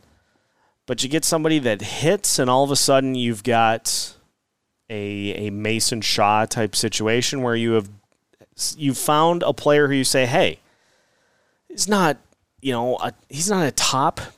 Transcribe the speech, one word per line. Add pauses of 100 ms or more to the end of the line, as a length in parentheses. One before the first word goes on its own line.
(880)
But
you
get
somebody
that
hits,
and
all
of
a
sudden
you've
got (720)
a,
a
Mason
Shaw
type
situation
where
you
have, (880)
you've
found
a
player
who
you
say,
"Hey, (1120)
he's
not, (440)
you
know,
a, (160)
he's
not
a
top (180)